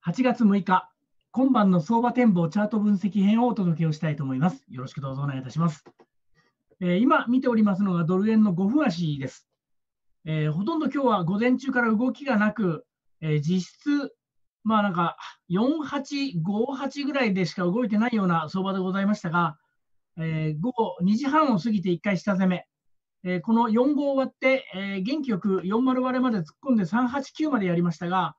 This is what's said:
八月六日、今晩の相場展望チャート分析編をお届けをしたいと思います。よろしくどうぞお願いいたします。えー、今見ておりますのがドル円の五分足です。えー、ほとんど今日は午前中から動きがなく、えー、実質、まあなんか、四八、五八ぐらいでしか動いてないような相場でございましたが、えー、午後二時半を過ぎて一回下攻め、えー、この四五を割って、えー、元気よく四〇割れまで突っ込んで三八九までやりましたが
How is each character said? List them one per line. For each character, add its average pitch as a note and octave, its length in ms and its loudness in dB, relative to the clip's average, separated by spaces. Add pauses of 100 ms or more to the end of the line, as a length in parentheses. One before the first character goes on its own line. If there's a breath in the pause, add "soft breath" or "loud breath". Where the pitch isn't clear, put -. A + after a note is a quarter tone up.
八 F3 200 -4
月 B3 220 2
六 G3+ 180 4
日、 F#3 280 0 (420)
今 C4 220 2
晩 G3+ 180 4
の F3 80 6
相 A3+ 220 0
場 A#3+ 100 0
展 A#3+ 220 4
望 E3+ 160 2
チ G#3 100 -2
ャ G#3 40 2
ー G#3+ 40 0
ト G#3+ 140 -2
分 G#3 140 2
析 G3 280 0
編 A3+ 200 4
を B3 40 2
お A3+ 60 0
届 F3 240 0
け E3 80 0
を D#3 80 0
し - 60 -8
た D#3+ 100 -2
い C#3+ 80 -4
と D3+ 80 -6
思 C3 100 -4
い C3 40 -2
ま E3+ 100 2
す。 - 200 -10
よ B2+ 120 -12
ろ B2+ 60 -10
し - 60 -16
く - 60 -12
ど C3+ 140 -8
う - 20 -8
ぞ C#3 60 -8
お C#3+ 40 -4
願 C3+ 120 -4
い - 20 -6
い - 20 -10
た B2+ 80 -12
し C3 80 -8
ま E3 120 0
す。 - 160 -12 (960)
え F3 140 0
ー、 - 20 0
今 C4 300 2
見 B3+ 120 2
て C4+ 80 -2
お A#3 80 2
り A3 80 4
ま G3+ 140 2
す G3+ 60 0
の F#3+ 100 0
が E3+ 100 0
ド F3+ 140 2
ル G#3 120 0
円 A3 140 4
の G#3 80 4
五 F#3 160 0
分 D4 180 2
足 E3 340 -2
で C3 100 -6
す。 - 180 -20 (800)
え D#3 240 -2
ー、 - 20 -2
ほ F3+ 140 -2
と E4 100 -2
ん D#4+ 40 0
ど D4+ 80 0
今 C#4 160 -2
日 B3+ 40 2
は G3+ 160 2
午 G3 160 -2
前 B3 160 4
中 C4 160 -6
か B3+ 80 0
ら A3+ 160 2
動 B3+ 160 0
き C#4+ 140 -10
が B3+ 100 0
な G#3 160 2
く、 F3 340 -2 (360)
え D#3 140 0
ー、 D3 60 2
実 F3 200 0
質、 C#4+ 520 -4 (520)
ま G#3+ 140 2
あ G#3 40 0
な G3+ 60 0
ん F3+ 40 -4
か、 E3+ 220 0 (320 loud breath)
四 B3+ 340 0
八、 C#4 600 -6
五 G#3 240 -2
八 C#4 400 -6
ぐ C#4 80 -4
ら C4 100 0
い G#3 100 0
で F#3 120 0
し D3+ 80 -8
か F#3 100 -4
動 G#3 220 0
い - 20 -4
て G#3 100 0
な A#3 140 2
い A3+ 60 -2
よ G3 80 0
う - 20 2
な E3 220 0
相 F#3+ 160 -4
場 F#3+ 80 -2
で F#3+ 60 -4
ご F#3 120 -2
ざ G3 100 -2
い G3 40 0
ま G#3 100 2
し - 60 -14
た F3 80 -4
が、 D#3+ 280 0 (600)
え D#3 400 -2
ー、 - 20 -8
午 A#3 120 -4
後 - 280 -2
二 F#3+ 160 4
時 C#4 120 -2
半 D4 280 2
を - 20 0
過 A3 140 -2
ぎ G#3 100 0
て F3+ 100 0
一 F3 100 -2
回 G3 160 0
下 G3 160 -2
攻 F#3+ 140 2
め、 F3+ 180 -2 (580)
え F3+ 140 -2
ー、 F3 40 -4
こ A3+ 120 -2
の A#3 140 2
四 B3 280 2
五 C#4+ 160 0
を C4+ 40 -2
割 C4 160 0
っ - 60 -20
て、 C4 380 0
え - 20 -8 (220)
ー、 - 20 -4
元 C#4 220 -4
気 B3+ 80 -4
よ F#3 80 0
く F#3+ 260 0
四 A3 180 0
〇 B3+ 200 0
割 B3+ 140 -2
れ - 40 0
ま B3+ 80 0
で A3 80 -2
突 F3+ 40 -2
っ D#3 40 -6 (180)
込 C#4 100 -2
ん - 20 4
で G3+ 100 2
三 A#3 220 0
八 C4+ 240 -6
九 D#4 180 -4
ま C4 100 0
で F#3+ 60 -2
や F3 80 0
り E3+ 80 2
ま F3 100 0
し D#3+ 60 -8
た F3 100 -8
が F3 320 -2